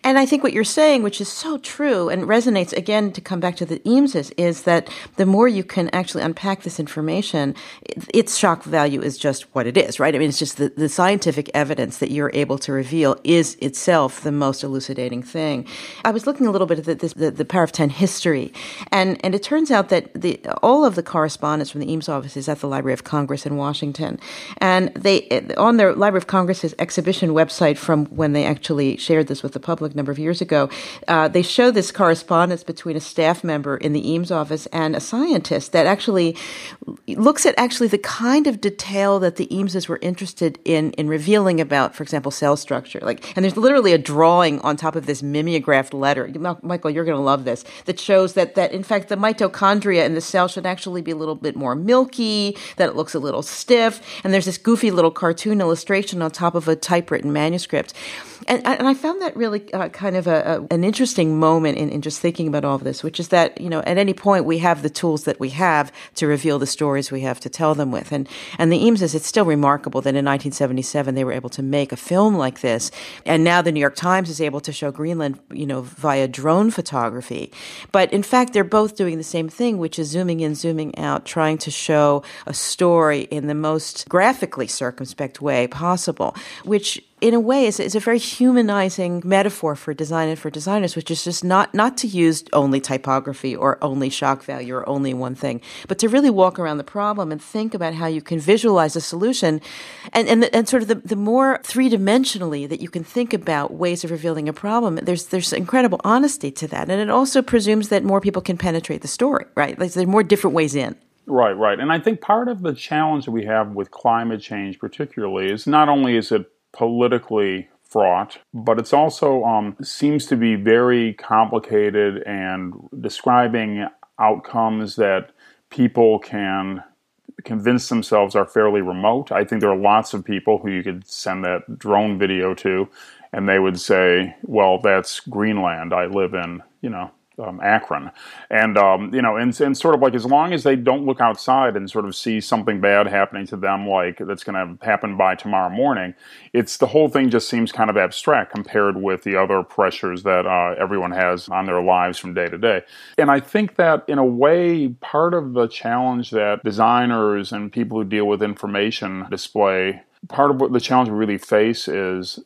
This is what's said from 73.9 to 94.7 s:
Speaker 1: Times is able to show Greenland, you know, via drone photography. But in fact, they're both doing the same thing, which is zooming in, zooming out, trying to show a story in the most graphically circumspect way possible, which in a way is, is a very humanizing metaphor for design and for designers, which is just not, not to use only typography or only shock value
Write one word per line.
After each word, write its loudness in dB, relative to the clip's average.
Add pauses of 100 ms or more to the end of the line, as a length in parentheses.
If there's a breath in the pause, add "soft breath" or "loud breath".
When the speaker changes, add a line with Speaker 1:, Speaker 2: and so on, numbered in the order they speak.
Speaker 1:
Times 0
is -8
able -2
to -10
show -6
Greenland, -4 (100)
you -8
know, -4
via 0
drone 2
photography. -6 (380 loud breath)
But 4
in 0
fact, 2
they're 2
both 2
doing -2
the -8
same -4
thing, -2
which -6
is -4
zooming -2
in, -2
zooming -4
out, -4
trying -2
to -8
show 2 (240 loud breath)
a -8
story 2
in -6
the -2
most -4
graphically 0
circumspect -8
way 0
possible, -4 (280 loud breath)
which -2 (200)
in 4
a 4
way 2
is, 0
is -4
a 0
very 0
humanizing 2
metaphor 0
for -8
design -2
and -4
for -8
designers, -2
which -8
is -4
just -6
not, 2
not 2
to -4
use 2
only 4
typography -4
or 0
only -2
shock -2
value -10